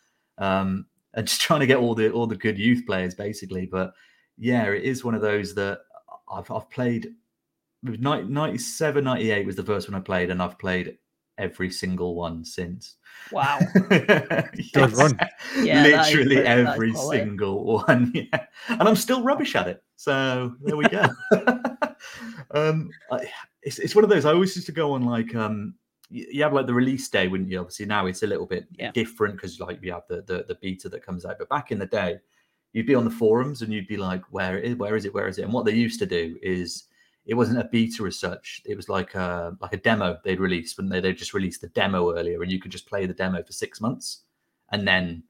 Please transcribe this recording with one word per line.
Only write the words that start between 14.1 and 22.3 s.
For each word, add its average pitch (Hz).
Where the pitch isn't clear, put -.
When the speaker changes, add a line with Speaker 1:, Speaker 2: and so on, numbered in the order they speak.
Speaker 1:
Yes. 135
Speaker 3:
run. 135
Speaker 2:
Yeah, 151
that 151
is 156
Speaker 1:
Literally 139
Speaker 2:
good. 127
That 120
is 120
Speaker 1:
every 113
Speaker 2:
quality. 139
Speaker 1:
single 101
one. 123
<laughs> -
Yeah. 143
And 233
I'm 220
still 254
rubbish 285
at 92
it. 90
So 131
there 151
we 147
go. 208
<laughs> -